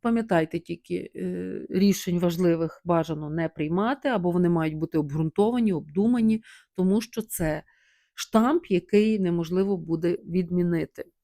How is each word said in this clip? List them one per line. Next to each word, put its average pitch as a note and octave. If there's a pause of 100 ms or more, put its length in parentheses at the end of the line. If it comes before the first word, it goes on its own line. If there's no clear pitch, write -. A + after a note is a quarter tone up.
пам'ятайте G#3+
тільки, -
е, F3+
рішень F#3
важливих E3+
бажано D#3+
не D#3+
приймати, G3+
або F3+
вони F3
мають D#3+
бути D#3+
обґрунтовані, F#3
обдумані, A3 (320)
тому F#3+
що A#3
це D#3 (500)
штамп, B3+
який G#3
неможливо F3+
буде E3
відмінити. F3 (180)